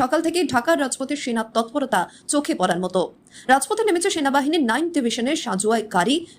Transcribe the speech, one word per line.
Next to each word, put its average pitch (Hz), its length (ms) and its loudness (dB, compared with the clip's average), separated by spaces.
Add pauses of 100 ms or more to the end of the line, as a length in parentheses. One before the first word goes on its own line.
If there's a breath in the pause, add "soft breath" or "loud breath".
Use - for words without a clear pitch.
সকাল 262 260 2
থেকেই 339 260 0
ঢাকার 254 300 2
রাজপথে 262 340 -4
সেনা 233 260 -4 (120)
তৎপরতা 233 460 0 (320 loud breath)
চোখে 294 280 0
পড়ার 180 240 0
মতো। 185 160 0 (520 loud breath)
রাজপথে 415 320 0
নেমেছে 349 320 2
সেনাবাহিনীর 277 540 2
নাইন 262 140 0 (100)
ডিভিশনের 247 500 0
সাঁজোয়া 208 340 0 (160)
গাড়ি, 190 220 2 (220 loud breath)